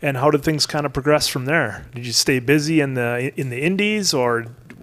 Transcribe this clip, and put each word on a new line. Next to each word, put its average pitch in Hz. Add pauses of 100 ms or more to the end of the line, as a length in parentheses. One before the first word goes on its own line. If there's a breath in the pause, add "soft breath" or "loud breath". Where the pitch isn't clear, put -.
and 139
how 135
did 147
things 151
kinda 147
progress 147
from 131
there? 131 (100)
Did 120
you 117
stay 131
busy 147
in 135
the, 120
in 135
the 123
Indies, 196
or 120 (360)